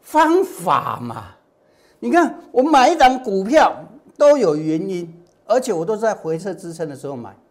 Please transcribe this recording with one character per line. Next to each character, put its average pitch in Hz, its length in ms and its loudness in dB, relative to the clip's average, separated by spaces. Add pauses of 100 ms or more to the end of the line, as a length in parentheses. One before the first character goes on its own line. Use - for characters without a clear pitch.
方 320 420 2
法 135 560 -2
嘛。 110 380 -14 (640)
你 233 100 -6
看， 320 300 2 (120)
我 247 100 2
买 277 260 4
一 339 80 2
档 254 260 4
股 196 220 -2
票 254 300 2 (420)
都 294 200 6
有 175 200 0
原 156 320 -4
因， 170 340 -10 (240)
而 240 140 2
且 254 120 -6
我 165 120 -4
都 214 120 -4
在 214 180 -2
回 160 240 -6
撤 185 140 -10
支 170 200 -14
撑 165 160 -8
的 139 80 -14
时 131 100 -14
候 139 100 -10
买。 104 200 -16 (140)